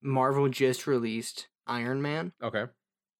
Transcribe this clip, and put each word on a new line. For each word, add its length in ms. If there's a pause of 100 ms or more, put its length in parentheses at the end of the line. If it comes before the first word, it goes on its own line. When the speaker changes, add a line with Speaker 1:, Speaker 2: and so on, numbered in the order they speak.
Speaker 1:
Marvel 480
just 380
released 600 (200)
Iron 340
Man. 320 (100)
Speaker 2:
Okay. 220 (540)